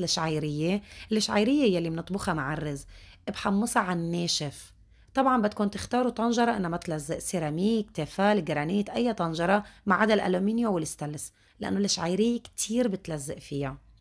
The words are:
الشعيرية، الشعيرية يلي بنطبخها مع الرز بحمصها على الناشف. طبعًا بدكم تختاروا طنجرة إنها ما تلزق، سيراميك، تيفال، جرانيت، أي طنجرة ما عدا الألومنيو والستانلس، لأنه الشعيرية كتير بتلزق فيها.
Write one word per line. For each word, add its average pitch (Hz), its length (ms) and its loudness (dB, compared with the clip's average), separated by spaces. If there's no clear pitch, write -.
الشعيرية، 160 800 -2
الشعيرية 214 640 4
يلي 165 140 -2
بنطبخها 170 440 -4
مع 143 180 -2
الرز 151 340 -6
بحمصها 214 540 0
على 180 180 -2
الناشف. 165 720 -4
طبعًا 262 280 4
بدكم 208 260 0
تختاروا 240 420 0
طنجرة 233 460 2
إنها 180 140 -2
ما 170 60 -2
تلزق، 160 420 -4
سيراميك، 185 720 0
تيفال، 190 540 2
جرانيت، 160 460 0
أي 233 220 0
طنجرة 175 520 2
ما 190 80 4
عدا 214 200 4
الألومنيو 202 600 2
والستانلس، 151 580 -6
لأنه 190 180 -2
الشعيرية 196 600 2
كتير 240 500 -2
بتلزق 160 500 -6
فيها. 139 400 -6